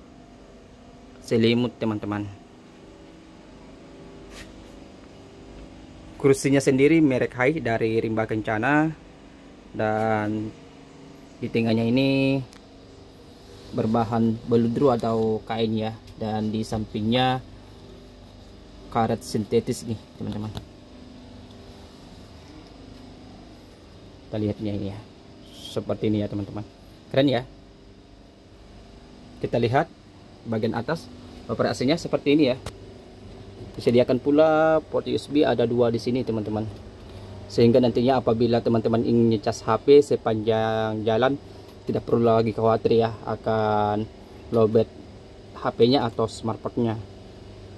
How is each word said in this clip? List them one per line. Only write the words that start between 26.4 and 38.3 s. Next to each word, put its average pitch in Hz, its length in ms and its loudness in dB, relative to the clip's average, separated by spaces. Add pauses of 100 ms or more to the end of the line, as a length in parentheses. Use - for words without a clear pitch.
Keren 135 240 2
ya. 120 80 0 (2000)
Kita - 160 -2
lihat 123 320 2 (560)
bagian 113 320 -2
atas, 147 320 -6 (400)
operasinya 123 480 0
seperti 147 400 0
ini 131 160 4
ya. 131 80 -8 (1120)
Disediakan 123 480 2
pula 156 640 4
port 123 240 -4
U 120 80 -2
S - 80 -6
B, 143 160 0
ada 123 240 2
dua 120 240 2
di 117 80 -2
sini, 123 240 -2
teman-teman. 107 480 -4 (800)
Sehingga 120 320 6
nantinya 123 400 2
apabila 117 400 2